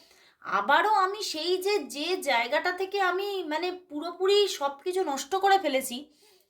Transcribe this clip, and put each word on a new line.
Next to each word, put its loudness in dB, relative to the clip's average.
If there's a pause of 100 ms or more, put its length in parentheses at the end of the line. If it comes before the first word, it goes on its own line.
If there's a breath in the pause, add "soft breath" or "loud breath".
(400 loud breath)
আবারও 2
আমি 0
সেই -2
যে, 0
যে -4
জায়গাটা 0
থেকে -4
আমি, 0
মানে, -4
পুরোপুরি 0
সব -4
কিছু -2
নষ্ট -4
করে 4
ফেলেছি, -4 (380 soft breath)